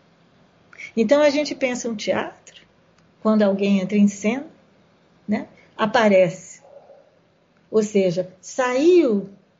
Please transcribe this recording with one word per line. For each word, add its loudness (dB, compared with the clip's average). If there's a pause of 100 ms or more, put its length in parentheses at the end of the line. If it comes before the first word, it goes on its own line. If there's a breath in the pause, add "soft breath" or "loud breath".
(960 loud breath)
Então, 2
a 4
gente -2
pensa -6
um -8
teatro, -8 (600)
quando 2
alguém 0
entra -4
em 4
cena, -4 (800)
né, -6 (300 soft breath)
aparece. 0 (1080)
Ou 0
seja, -2
saiu 0 (300)